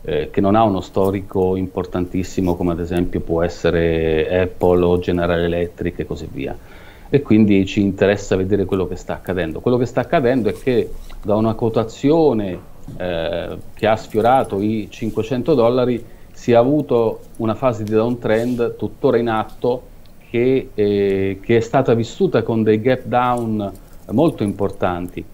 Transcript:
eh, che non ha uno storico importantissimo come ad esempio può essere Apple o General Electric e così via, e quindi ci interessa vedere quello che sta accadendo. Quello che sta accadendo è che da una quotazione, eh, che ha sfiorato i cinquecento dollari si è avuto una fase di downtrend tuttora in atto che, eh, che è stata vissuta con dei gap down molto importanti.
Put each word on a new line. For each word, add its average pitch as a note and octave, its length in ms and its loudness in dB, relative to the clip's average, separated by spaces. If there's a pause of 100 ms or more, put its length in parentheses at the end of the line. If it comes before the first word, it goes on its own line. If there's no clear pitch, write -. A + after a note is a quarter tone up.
eh, D#2 300 -2
che - 80 0
non G2 160 4
ha A2+ 80 6
uno G2 160 2
storico F#2+ 760 0
importantissimo F2+ 960 -4
come F2+ 160 -2
ad E2 80 -4
esempio F2 400 -2
può E2+ 220 -2
essere E2 1000 0
Apple F2+ 420 2
o F2 160 4
General F2 400 0
Electric E2+ 600 -4
e D#2 60 -4
così D#2+ 260 -10
via, C2+ 260 -8 (520)
e C3+ 120 2
quindi G2+ 440 6
ci G2+ 160 -2
interessa G2 560 2
vedere F#2+ 260 0
quello F#2 240 -2
che F2+ 80 -8
sta - 180 -10
accadendo. E2+ 460 -4
Quello B2 180 0
che B2 80 0
sta B2+ 160 -2
accadendo B2 480 0
è F#2 40 -2
che A#2 360 0 (320)
da G2+ 140 0
una A2 180 2
quotazione, A2+ 1040 0 (380)
eh, E2+ 600 -4 (160)
che G#2+ 140 -2
ha A2 80 4
sfiorato A2 680 0
i G#2+ 280 -2
cinquecento A#2+ 640 -2
dollari B2 500 2 (280)
si - 220 0
è - 20 6
avuto A#2+ 640 2 (180)
una A2 160 0
fase A2 300 0
di G#2 80 -4
downtrend A#2 840 0
tuttora B2+ 400 0
in A#2+ 100 2
atto A#2 540 -2 (480)
che, B2 440 0
eh, G2 680 0
che A#2 160 2
è - 20 6
stata C3 340 2
vissuta A#2 500 0
con A2+ 200 0
dei A2 160 4
gap B2+ 240 0
down A#2 680 -2 (420)
molto C#3+ 320 2
importanti. F#2 800 -4 (120)